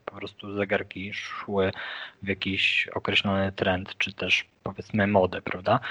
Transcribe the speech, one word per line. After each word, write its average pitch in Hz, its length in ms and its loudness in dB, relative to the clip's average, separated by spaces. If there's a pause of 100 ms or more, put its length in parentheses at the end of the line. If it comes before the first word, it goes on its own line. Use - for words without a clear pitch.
po - 100 -10
prostu 104 380 -12
zegarki 98 600 -2
szły - 580 0 (520)
w 95 40 -4
jakiś - 600 2
określony 98 640 2
trend, 98 460 -2
czy 101 160 -2
też, - 320 0 (180)
powiedzmy, 101 440 0
modę, 95 340 4
prawda? 98 380 2 (120)